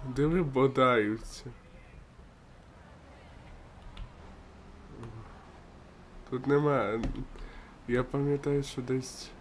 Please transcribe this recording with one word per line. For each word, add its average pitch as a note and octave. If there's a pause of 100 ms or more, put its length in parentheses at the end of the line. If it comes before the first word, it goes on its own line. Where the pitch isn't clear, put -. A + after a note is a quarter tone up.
(160)
Де C#3
ви E3+
бодаються? B2+ (4000)
Тут B2+
нема. C#3 (880)
Я B2
пам'ятаю, C#3+
що C3+
десь B2+